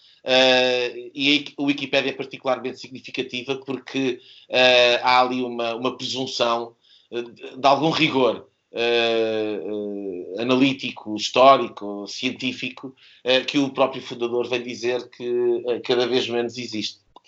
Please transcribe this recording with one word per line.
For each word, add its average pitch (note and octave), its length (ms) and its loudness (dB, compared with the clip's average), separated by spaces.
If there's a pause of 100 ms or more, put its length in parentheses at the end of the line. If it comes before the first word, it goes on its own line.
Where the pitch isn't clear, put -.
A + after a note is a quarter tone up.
(240)
eh, B2 880 2
e C#3+ 440 0
a D3 40 -6
Wikipédia C#3 480 0
é C3 40 -6
particularmente B2+ 680 -6
significativa B2+ 800 -8
porque, C3 600 -4 (300)
eh, B2 540 6
há B2+ 180 6
ali B2+ 220 0
uma, A#2+ 320 -4
uma B2+ 220 -4
presunção, A#2 800 -4 (360)
eh, A#2+ 100 -6
de, A#2+ 360 -14
de C3+ 100 4
algum C#3 240 4
rigor, C3 560 2 (240)
eh, A2+ 880 0
eh, G2+ 800 -8
analítico, B2+ 760 0
histórico, G#2+ 920 2
científico, B2+ 880 -8 (280)
eh, B2+ 180 2
que C#3+ 180 -2
o C3+ 100 2
próprio C3 320 0
fundador A#2+ 480 -4
vem B2 140 -2
dizer A#2+ 460 -4
que, A#2+ 580 -2
eh, A2+ 140 -2
cada A#2+ 260 0
vez A#2 200 0
menos A#2+ 300 -4
existe. A2 460 -8 (240)